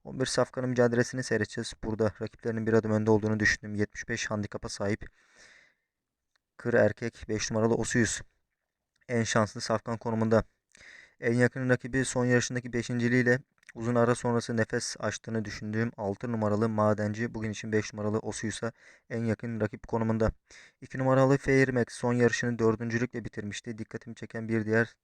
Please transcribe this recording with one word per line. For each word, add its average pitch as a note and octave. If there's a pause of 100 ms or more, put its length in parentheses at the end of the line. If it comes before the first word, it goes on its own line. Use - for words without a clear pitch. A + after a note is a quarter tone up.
On -
bir C3
safkanın B2+
mücadelesini B2
seyredeceğiz. A2+ (120)
Burada A2
rakiplerinin A2+
bir A2
adım A2
önde G#2+
olduğunu G#2+
düşündüğüm G#2
yetmiş -
beş A#2
handikapa G#2
sahip G#2 (1500)
Kır A#2+
Erkek A2+
beş G#2+
numaralı A2+
Osuyuz. A2+ (840)
En A#2+
şanslı A2
safkan A#2
konumunda. A2 (760)
En A#2
yakın B2
rakibi B2+
son B2
yarışındaki B2
beşinciliğiyle A#2+ (360)
uzun A#2
ara A#2
sonrası A#2
nefes A2+
açtığını A2
düşündüğüm G#2+
altı G#2+
numaralı G#2+
Madenci, G#2+
bugün A2
için G#2+
beş G#2+
numaralı G#2+
Osuyus'a A2+ (380)
en A#2
yakın A2+
rakip -
konumunda. A2+ (480)
İki C3+
numaralı C3
Fairmax C3
son A#2+
yarışını A#2+
dördüncülükle A2+
bitirmişti. G#2+
Dikkatimi A2+
çeken A2+
bir A2
diğer A2